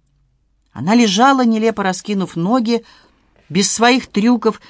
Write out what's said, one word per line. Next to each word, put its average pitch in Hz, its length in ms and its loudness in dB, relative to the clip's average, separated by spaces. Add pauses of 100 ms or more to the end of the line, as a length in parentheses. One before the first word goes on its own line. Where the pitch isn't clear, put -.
(720)
Она 175 220 -2
лежала, 240 500 2
нелепо 220 380 0
раскинув 190 540 -4
ноги, 226 480 -2 (640)
без 151 220 -2
своих 240 360 2
трюков. 220 640 0